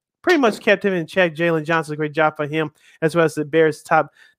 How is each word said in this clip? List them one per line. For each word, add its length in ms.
pretty 160
much 220
kept 240
him 80
in 140
check. 280
Jalen 300
Johnson, 320
great 160
job 240
for 100
him, 260
as 140
well 100
as 100
the 100
Bears' 380
top 300